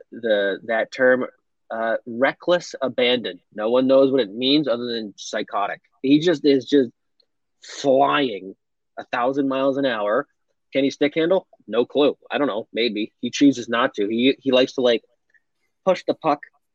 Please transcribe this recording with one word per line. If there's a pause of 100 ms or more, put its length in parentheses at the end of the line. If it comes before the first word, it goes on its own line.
(100)
the,
that
term, (440)
uh, (100)
reckless
abandon. (160)
No
one
knows
what
it
means
other
than
psychotic. (220)
He
just
is
just (760)
flying (440)
a
thousand
miles
an
hour. (460)
Can
he
stick
handle? (200)
No
clue. (140)
I
don't
know.
Maybe.
He
chooses
not
to.
He,
he
likes
to,
like, (840)
push
the
puck, (340)